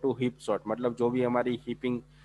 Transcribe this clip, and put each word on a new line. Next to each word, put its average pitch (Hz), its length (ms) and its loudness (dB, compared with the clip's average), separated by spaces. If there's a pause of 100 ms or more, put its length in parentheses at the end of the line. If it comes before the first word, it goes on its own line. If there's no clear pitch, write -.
to 127 180 0
heap 123 240 -2
sort, 104 220 0
मतलब 120 260 0
जो 120 160 2
भी 127 120 2
हमारी 123 440 0
hipping 120 340 -4 (240)